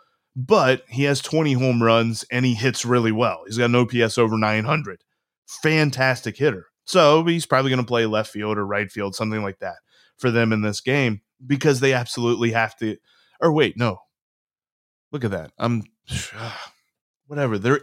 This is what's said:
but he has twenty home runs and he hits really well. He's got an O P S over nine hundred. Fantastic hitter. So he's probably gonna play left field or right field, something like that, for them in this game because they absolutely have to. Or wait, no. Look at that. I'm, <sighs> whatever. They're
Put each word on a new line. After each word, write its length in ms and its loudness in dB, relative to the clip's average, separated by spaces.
but 540 2
he 160 -4
has 160 2
twenty 320 0
home 320 2
runs 480 2
and 140 0
he 80 2
hits 320 -2
really 260 2
well. 340 -2
He's 120 -10
got 80 2
an 100 2
O 100 4
P 160 0
S 160 0
over 200 2
nine 260 0
hundred. 400 -6
Fantastic 720 0
hitter. 300 -2
So 400 6
he's 200 0
probably 260 0
gonna 120 0
play 220 0
left 260 -2
field 260 -4
or 80 -2
right 260 -4
field, 240 -6
something 280 -4
like 160 -8
that, 180 -10
for 140 0
them 220 2
in 80 0
this 200 -4
game 400 -2
because 340 0
they 140 2
absolutely 580 -2
have 260 -2
to. 200 -4
Or 100 4
wait, 240 2
no. 220 -2
Look 140 -6
at 60 -4
that. 260 -8
I'm, 260 -2
<sighs> 60 -10
whatever. 300 -2
They're 260 0